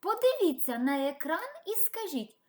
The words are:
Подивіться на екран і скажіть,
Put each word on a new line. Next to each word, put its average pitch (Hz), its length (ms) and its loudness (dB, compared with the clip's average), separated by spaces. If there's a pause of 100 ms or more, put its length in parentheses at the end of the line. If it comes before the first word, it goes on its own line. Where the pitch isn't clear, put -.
Подивіться 427 720 2
на 269 320 2
екран 320 400 -4 (160)
і 415 100 -4
скажіть, 339 600 -6 (120)